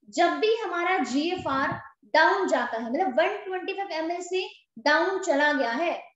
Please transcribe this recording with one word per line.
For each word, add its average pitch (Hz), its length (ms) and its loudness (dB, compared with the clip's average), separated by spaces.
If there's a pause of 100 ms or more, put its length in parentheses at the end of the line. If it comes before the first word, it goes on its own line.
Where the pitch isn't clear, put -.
जब 302 300 2
भी 440 180 2
हमारा 359 440 -2
जीएफआर 285 800 -2 (340)
down 349 340 4
जाता 240 300 0
है, 240 60 -6
मतलब 254 340 0
वन 392 260 2
ट्वेंटी 370 280 -6
फ़ाइव 392 220 -6
एमएल 330 280 -4
से 370 260 -4 (300)
down 330 440 2
चला 294 300 2
गया 254 200 0
है 311 300 -2 (140)